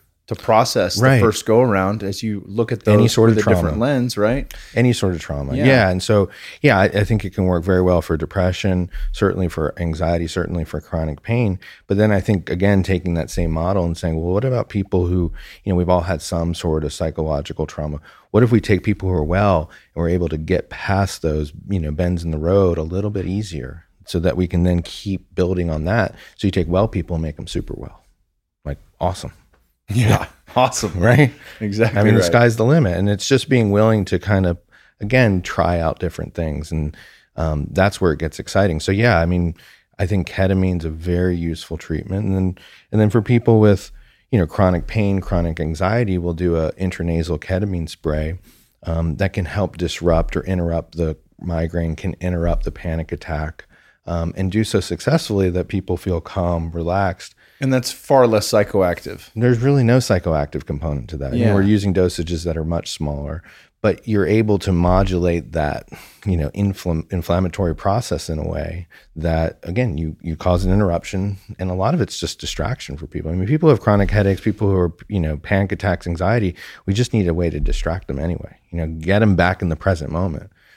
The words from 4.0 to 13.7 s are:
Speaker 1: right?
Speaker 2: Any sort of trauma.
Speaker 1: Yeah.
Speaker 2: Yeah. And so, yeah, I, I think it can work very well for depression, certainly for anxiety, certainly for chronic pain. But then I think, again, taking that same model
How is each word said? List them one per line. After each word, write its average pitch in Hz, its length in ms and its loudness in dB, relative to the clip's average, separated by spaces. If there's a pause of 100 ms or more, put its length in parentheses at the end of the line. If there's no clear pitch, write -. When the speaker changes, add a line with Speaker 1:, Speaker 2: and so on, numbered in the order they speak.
Speaker 1:
right? 117 340 0 (220)
Speaker 2:
Any 123 180 4
sort 92 220 0
of 78 60 -6
trauma. 71 360 -6
Speaker 1:
Yeah. 101 80 0
Speaker 2:
Yeah. 127 260 6
And 92 120 0
so, 101 260 2 (320)
yeah, 120 180 4
I, 95 60 6
I 104 200 2
think 107 200 0
it 92 100 -8
can 95 100 0
work 87 200 2
very 92 160 4
well 90 220 4
for 80 160 -2
depression, 90 720 -2 (220)
certainly 92 360 0
for 78 300 -4
anxiety, 85 480 -2
certainly 85 400 -4
for 78 160 -8
chronic 80 400 -6
pain. 113 360 0 (280)
But 98 100 0
then 107 160 4
I 95 80 2
think, 95 300 -2
again, 95 320 2
taking 87 320 0
that 73 160 -4
same 82 200 -2
model 85 360 0